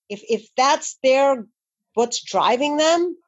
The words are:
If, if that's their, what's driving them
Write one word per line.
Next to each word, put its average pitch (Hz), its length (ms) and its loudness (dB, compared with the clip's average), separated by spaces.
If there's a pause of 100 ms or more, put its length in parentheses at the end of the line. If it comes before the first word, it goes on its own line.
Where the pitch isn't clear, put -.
If, 202 200 -14
if 220 260 -4
that's 285 460 -2
their, 262 460 2 (480)
what's 233 260 -2
driving 240 560 0
them 339 400 0 (100)